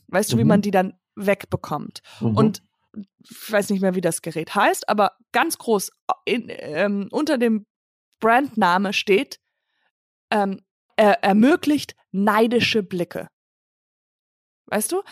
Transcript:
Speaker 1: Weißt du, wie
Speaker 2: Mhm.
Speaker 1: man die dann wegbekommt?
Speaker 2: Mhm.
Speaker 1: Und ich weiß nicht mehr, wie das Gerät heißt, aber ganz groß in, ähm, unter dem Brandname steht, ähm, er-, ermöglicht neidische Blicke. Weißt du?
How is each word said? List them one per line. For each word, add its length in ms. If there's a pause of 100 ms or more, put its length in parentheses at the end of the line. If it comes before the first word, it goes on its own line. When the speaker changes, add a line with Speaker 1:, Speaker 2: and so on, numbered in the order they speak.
Speaker 1:
Weißt 240
du, 60
wie 60
Speaker 2:
Mhm. 60
Speaker 1:
man 120
die 100
dann 220 (220)
wegbekommt? 880 (200)
Speaker 2:
Mhm. 160
Speaker 1:
Und 260 (600)
ich 280
weiß 180
nicht 120
mehr, 140
wie 60
das 200
Gerät 340
heißt, 340
aber 240 (180)
ganz 260
groß 340 (340)
in, 240
ähm, 600
unter 260
dem 280 (540)
Brandname 720
steht, 460 (880)
ähm, 320 (340)
er-, 280
ermöglicht 720 (160)
neidische 720
Blicke. 440 (1400)
Weißt 240
du? 100 (100)